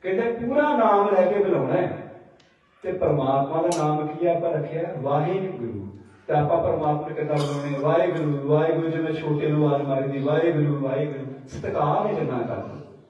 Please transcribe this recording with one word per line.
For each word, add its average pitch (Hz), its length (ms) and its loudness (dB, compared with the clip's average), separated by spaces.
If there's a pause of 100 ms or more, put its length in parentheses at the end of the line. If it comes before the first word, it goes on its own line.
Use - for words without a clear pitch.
ਕਹਿੰਦੇ, 202 200 0
ਪੂਰਾ 247 540 0
ਨਾਮ 202 380 4
ਲੈ 185 180 4
ਕੇ 202 120 2
ਬੁਲਾਉਣਾ 175 280 2
ਹੈ।" - 400 -2 (720)
ਤੇ 185 100 -4
ਪ੍ਰਮਾਤਮਾ 147 720 2
ਦਾ 175 60 2 (100)
ਨਾਮ 151 280 0
ਕੀ 160 200 -4
ਆਪਾਂ 170 260 2
ਰੱਖਿਆ? 156 460 -4
ਵਾਹਿਗੁਰੂ। 139 880 -2 (380)
ਤੇ 151 80 0
ਆਪਾਂ 160 280 2
ਪ੍ਰਮਾਤਮਾ 156 300 0
ਨੂੰ 151 120 -2
ਕਿੱਦਾਂ 151 320 -4
ਬੁਲਾਉਣੇ? 143 420 -2
ਵਾਹਿਗੁਰੂ, 147 680 2
ਵਾਹਿਗੁਰੂ। 160 400 2
ਜਿਵੇਂ 156 240 -2
ਛੋਟੇ 151 360 -2
ਨੂੰ 151 200 2
ਆਵਾਜ਼ 139 140 2
ਮਾਰੀ 139 260 0
ਦੀ, 139 100 -4
"ਵਾਹਿਗੁਰੂ, 147 600 2
ਵਾਹਿਗੁਰੂ।" 135 680 -4
ਸਤਿਕਾਰ - 580 -2
ਹੈ 202 60 0
ਜਿੰਨਾ 127 260 -2
ਕਰਨਾ - 420 -6 (300)